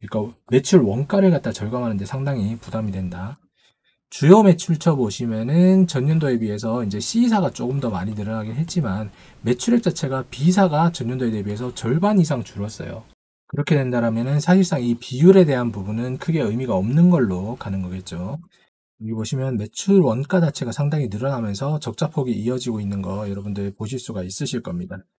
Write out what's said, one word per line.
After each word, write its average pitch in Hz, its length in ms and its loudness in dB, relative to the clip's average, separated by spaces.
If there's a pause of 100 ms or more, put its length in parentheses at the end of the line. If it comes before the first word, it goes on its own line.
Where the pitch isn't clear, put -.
그러니까 110 340 -6 (160)
매출 143 300 6
원가를 147 500 2
갖다 135 220 0
절감하는 113 420 -4
데 98 100 -4
상당히 131 520 -4
부담이 110 340 -6
된다. 92 480 -8 (720)
주요 190 340 8
매출처 165 540 2
보시면은 131 880 2
전년도에 143 520 0
비해서 110 440 -2
이제 101 160 -4
C사가 220 520 2
조금 127 280 -4
더 127 100 -2
많이 98 240 -4
늘어나긴 107 420 -6
했지만 120 540 -4 (320)
매출액 226 420 0
자체가 135 480 -2
B사가 170 600 2
전년도에 123 400 -4
대비해서 107 420 -6
절반 170 460 2
이상 143 240 2
줄었어요. - 600 -10 (440)
그렇게 - 280 0
된다라면은 123 680 0
사실상 175 420 2
이 120 120 0
비율에 170 500 6
대한 123 260 0
부분은 110 460 -6
크게 160 240 -2
의미가 117 340 -2
없는 131 340 4
걸로 110 460 0
가는 98 260 -6
거겠죠. 92 580 -8 (600)
여기 110 120 -6
보시면 131 420 -4
매출 190 460 2
원가 143 400 2
자체가 143 320 -2
상당히 147 340 -2
늘어나면서 120 720 -4
적자폭이 127 540 -4
이어지고 117 480 -4
있는 101 200 -4
거 98 280 -6
여러분들 98 460 -6
보실 110 220 -8
수가 101 260 -8
있으실 120 380 -6
겁니다. 90 360 -8 (220)